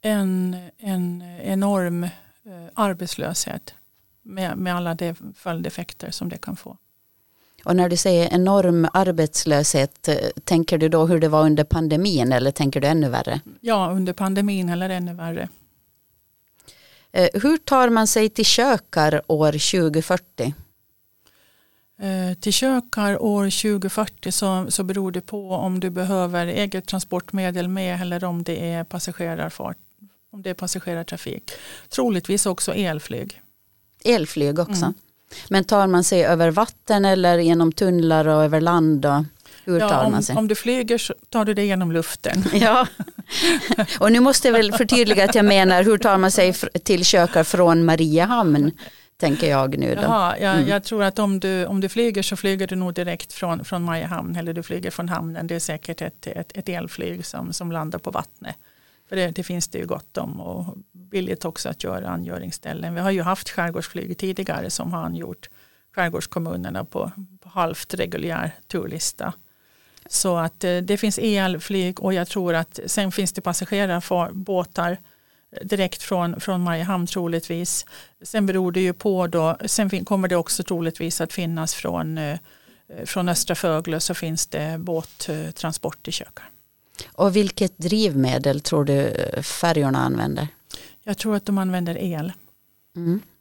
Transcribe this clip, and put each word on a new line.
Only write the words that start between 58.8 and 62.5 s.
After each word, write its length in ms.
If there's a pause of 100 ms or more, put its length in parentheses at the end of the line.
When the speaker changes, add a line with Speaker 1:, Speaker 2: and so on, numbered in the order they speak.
Speaker 1:
För 60
det, 160
det 120
finns 240
det 100
ju 80
gott 320
om 240
och 360 (140)
billigt 540
också 240
att 140
göra 260
angöringsställen. 880